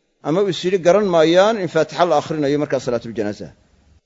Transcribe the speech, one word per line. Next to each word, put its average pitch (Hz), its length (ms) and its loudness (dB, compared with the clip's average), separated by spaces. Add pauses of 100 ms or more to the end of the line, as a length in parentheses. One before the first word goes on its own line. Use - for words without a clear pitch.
(240)
ama 156 240 0
is 165 140 -4
yidhi 185 160 0
garan 180 280 4
maayaan 180 520 4
in 180 100 -4
Faatixa 160 380 0
la 160 120 2
akhrinayo 147 400 -2
markaa 139 220 -4
salaatul 117 360 -6
janaaza. 104 320 -6 (580)